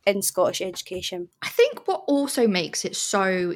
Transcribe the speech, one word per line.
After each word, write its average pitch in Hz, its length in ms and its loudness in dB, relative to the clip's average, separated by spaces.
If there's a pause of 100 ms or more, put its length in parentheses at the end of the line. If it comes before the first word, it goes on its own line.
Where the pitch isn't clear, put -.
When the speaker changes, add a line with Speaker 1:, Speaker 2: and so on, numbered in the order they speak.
Speaker 1:
in 196 160 2
Scottish 180 380 0
education. 180 680 -8 (140)
Speaker 2:
I - 60 -6
think - 380 2
what 381 200 -2
also 277 400 4
makes 180 380 0
it - 100 -8
so 185 600 0